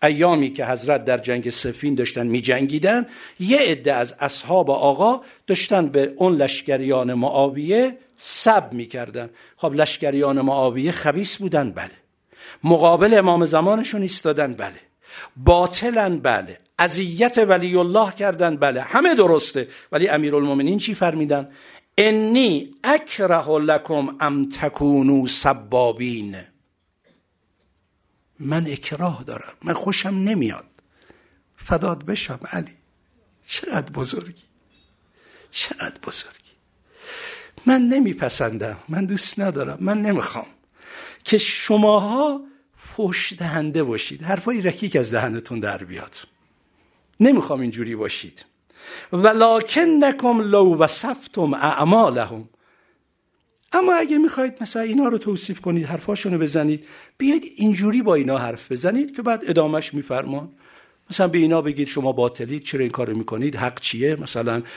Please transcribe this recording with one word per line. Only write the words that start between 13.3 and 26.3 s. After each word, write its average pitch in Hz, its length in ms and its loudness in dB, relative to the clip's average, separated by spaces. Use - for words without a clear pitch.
زمانشون 196 560 0
ایستادن، 151 520 -2
بله. 101 260 -12
باطلن، 180 840 2
بله. 101 400 0
اذیت 180 580 0
ولی 180 380 4
الله 185 360 2
کردن، 175 440 0
بله. 139 260 0
همه 294 340 2
درسته. 156 520 4
ولی 165 160 2
امیرالمومنین 147 720 0
چی 202 180 -4
فرمیدن؟ 151 520 0
«انی 214 760 2
اکره 196 680 0
لکم 151 580 0
ان 143 300 0
تکونوا 139 800 2
سبابین.» 120 1080 -2